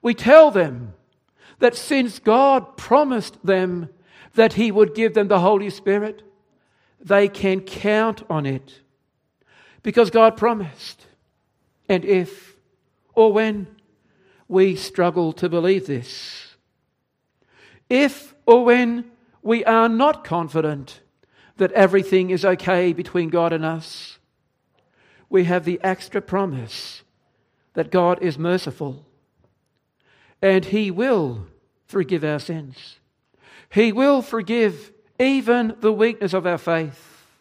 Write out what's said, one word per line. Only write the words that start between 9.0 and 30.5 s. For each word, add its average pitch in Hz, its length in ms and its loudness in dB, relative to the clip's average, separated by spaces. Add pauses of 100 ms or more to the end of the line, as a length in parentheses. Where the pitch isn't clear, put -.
because 220 300 2
God 226 260 4
promised. 208 680 -6 (840)
And 185 160 -2
if 185 520 -4 (580)
or 220 180 4
when 214 340 -2 (800)
we 190 280 2
struggle 175 580 -2
to 175 160 -6
believe 180 380 -2
this, - 680 -12 (1300)
if 269 460 -2 (100)
or 240 200 8
when 240 460 0 (300)
we 226 240 -2
are 226 240 2
not 277 340 0
confident 156 760 -6 (560)
that 185 160 0
everything 185 580 2
is 185 120 -2
okay 180 480 0
between 170 380 -6
God 170 240 0
and 160 100 -4
us, - 540 -12 (1120)
we 185 140 2
have 175 220 -2
the 175 180 -4
extra 190 360 -4
promise 170 840 -8 (720)
that 156 180 -6
God 180 320 0
is 151 160 -4
merciful 156 680 -6 (1400)
and 190 240 2